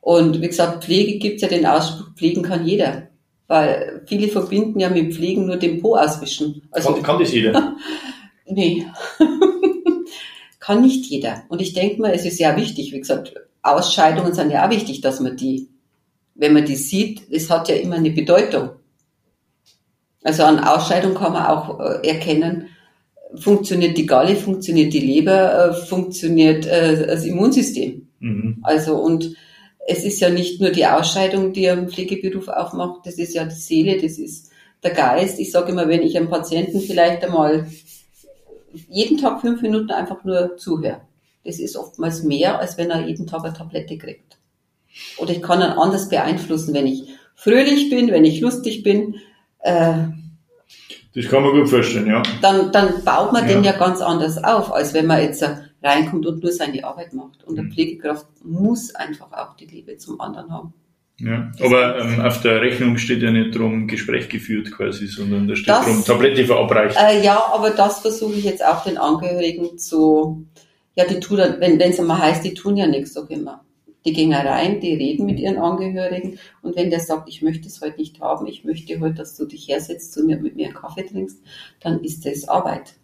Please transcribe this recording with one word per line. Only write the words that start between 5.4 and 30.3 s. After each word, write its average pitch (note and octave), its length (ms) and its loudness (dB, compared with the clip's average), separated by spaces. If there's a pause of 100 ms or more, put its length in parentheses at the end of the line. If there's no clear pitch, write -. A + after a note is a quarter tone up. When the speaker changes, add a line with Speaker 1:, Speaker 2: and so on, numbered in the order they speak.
Speaker 1:
nur F3+ 120 -4
den E3+ 240 -2
Po A3 160 2
auswischen. D3+ 760 -2
Also - 220 0
Speaker 2:
Kann, - 100 -4
kann D#3 160 0
das E3+ 120 2
jeder? B2 440 2 (360)
Speaker 1:
<laughs> - 360 -20
Nee. F3 380 -2 (340)
<laughs> - 1400 0
Kann G#3 220 2
nicht C4 240 4
jeder. A#2 420 -6
Und F3 140 -6
ich F#3 120 -6
denk G#3 260 -2
mal, G#3+ 120 2
es F3 140 -2
ist E3+ 140 -6
ja D#3 180 2
wichtig, - 340 -4
wie C3+ 80 -10
gesagt, - 340 -4 (280)
Ausscheidungen E3 720 2
sind D3+ 180 0
ja - 140 2
auch G3+ 60 2
wichtig, G3+ 300 -4
dass C3+ 180 -2
man B2+ 180 -4
die, C3 320 -4 (680)
wenn D3+ 180 4
man D3 120 6
die C#3 100 -2
sieht, G3 460 -4 (100)
es D#3+ 180 -4
hat E3 200 0
ja - 60 4
immer F3+ 200 -2
eine D#3+ 160 2
Bedeutung. D#3 600 2 (1500)
Also D#3 200 2
an D3+ 160 6
Ausscheidung F#3 560 2
kann F#3 180 -2
man - 120 -2
auch, - 340 -2
äh, - 280 -2
erkennen, D#3+ 600 -2 (680)
funktioniert F#3 640 2
die D#3 80 0
Galle, D3 300 4
funktioniert E3 580 0
die C#3 60 -6
Leber, F3 680 4
äh, E3+ 40 -2
funktioniert, E3 920 2
äh, D#3+ 420 2
das D#3+ 180 -2
Immunsystem. - 840 0 (120)
Speaker 2:
Mhm. A2 440 -4
Speaker 1:
Also, D#3 340 0
und E3 360 -2 (540)
es - 160 -2
ist G3+ 160 -4
ja F3+ 100 4
nicht F3+ 300 -2